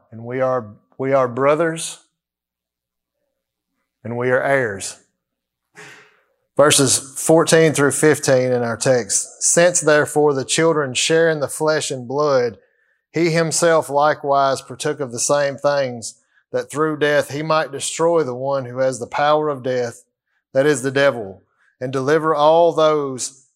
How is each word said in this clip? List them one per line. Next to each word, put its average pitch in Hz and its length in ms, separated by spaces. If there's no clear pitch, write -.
and 113 140
we 123 160
are, 123 340
we 135 140
are 131 160
brothers 151 760
and 117 140
we 123 140
are 131 120
heirs. 127 560
Verses 143 420
fourteen 160 500
through 139 200
fifteen 135 580
in 123 120
our 117 140
text. 117 680
"Since 170 380
therefore 147 540
the 131 100
children 151 500
share 165 360
in 156 100
the 127 80
flesh 156 420
and 123 180
blood, 131 500
he 165 180
himself 165 580
likewise 139 720
partook 147 400
of 123 120
the 117 80
same 143 360
things, 131 580
that 123 200
through 151 280
death 147 320
he 143 120
might 156 300
destroy 165 500
the 123 120
one 135 300
who 120 140
has 131 200
the 113 80
power 151 420
of 135 140
death, 123 400
that 135 140
is 139 160
the 135 80
devil, 123 520
and 131 120
deliver 151 420
all 160 380
those 147 840